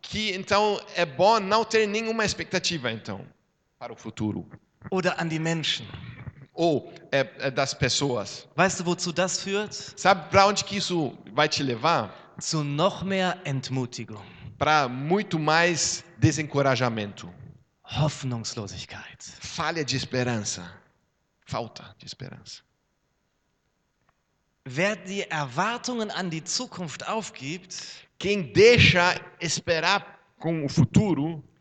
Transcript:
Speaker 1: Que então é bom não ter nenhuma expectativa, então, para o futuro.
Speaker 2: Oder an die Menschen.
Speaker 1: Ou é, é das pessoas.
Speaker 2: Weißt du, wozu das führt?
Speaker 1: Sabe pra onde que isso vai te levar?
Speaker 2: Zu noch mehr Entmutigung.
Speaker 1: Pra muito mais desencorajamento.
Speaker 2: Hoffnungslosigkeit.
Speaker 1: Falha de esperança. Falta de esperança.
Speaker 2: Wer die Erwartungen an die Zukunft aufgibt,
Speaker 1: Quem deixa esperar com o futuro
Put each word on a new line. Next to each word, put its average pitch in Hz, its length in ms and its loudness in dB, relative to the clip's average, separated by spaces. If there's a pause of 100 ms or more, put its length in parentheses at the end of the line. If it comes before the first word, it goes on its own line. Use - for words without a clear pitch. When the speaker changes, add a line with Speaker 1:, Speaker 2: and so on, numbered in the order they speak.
Speaker 1:
Que 214 340 -2
então 202 460 2 (160)
é 175 100 2
bom 185 340 4
não 208 240 2
ter 220 220 2
nenhuma 220 380 -2
expectativa, 170 640 -2
então, 101 340 -8 (540)
para 120 140 -12
o 107 40 -14
futuro. 107 520 -6 (420)
Speaker 2:
Oder 180 300 0
an 170 80 -2
die 160 100 -2
Menschen. 160 480 -2 (680)
Speaker 1:
Ou 165 380 0 (180)
é, 139 100 2 (180)
é 135 120 -4
das 135 220 -2
pessoas. 123 760 -2 (100)
Speaker 2:
Weißt 180 240 2
du, 175 40 -6
wozu 175 280 -2
das 180 280 0
führt? 202 320 -4 (260)
Speaker 1:
Sabe 180 320 4
pra 196 160 8
onde 202 180 2
que 202 120 -6
isso 170 400 -2 (160)
vai 147 160 4
te - 140 -2
levar? 123 480 0 (300)
Speaker 2:
Zu 156 240 -4
noch 151 400 0
mehr 185 400 -2
Entmutigung. 127 760 -6 (360)
Speaker 1:
Pra 147 300 4
muito 165 500 0
mais 160 680 2 (140)
desencorajamento. 127 1120 2 (520)
Speaker 2:
Hoffnungslosigkeit. 117 1400 -6 (180)
Speaker 1:
Falha 160 440 -4
de 135 120 -4
esperança. 120 680 -2 (840)
Falta - 520 -8
de - 80 -20
esperança. - 560 -16 (2000)
Speaker 2:
Wer 175 320 0
die 185 340 -8
Erwartungen 208 800 -2
an 175 200 -4
die 156 140 -6
Zukunft 175 640 -8
aufgibt, 180 680 -8 (420)
Speaker 1:
Quem 190 340 -2
deixa 180 680 8 (200)
esperar 170 800 0 (180)
com 160 260 -2
o 135 40 -2
futuro 160 760 2 (180)